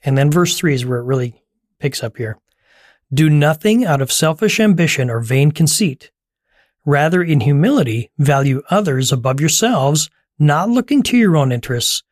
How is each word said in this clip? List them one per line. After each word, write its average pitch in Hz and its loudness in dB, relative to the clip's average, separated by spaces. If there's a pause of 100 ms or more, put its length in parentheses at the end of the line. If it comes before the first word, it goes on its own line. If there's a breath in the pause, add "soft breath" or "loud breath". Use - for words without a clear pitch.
And 135 -2
then 143 2
verse 175 0
three 151 0
is 123 -4
where 123 -4
it 120 -12
really 127 -4 (380)
picks 139 -6
up 113 -8
here. 110 -8 (760 soft breath)
Do 156 2
nothing 156 2
out 147 0
of 131 -6
selfish 160 -2
ambition 165 0
or 117 -4
vain 131 2
conceit. 147 -2 (760)
Rather, 156 2
in 160 2
humility, 143 0
value 139 0
others 156 0
above 131 -2
yourselves, 156 0 (300)
not 151 2
looking 254 0
to 247 0
your 202 4
own 135 2
interests 120 -4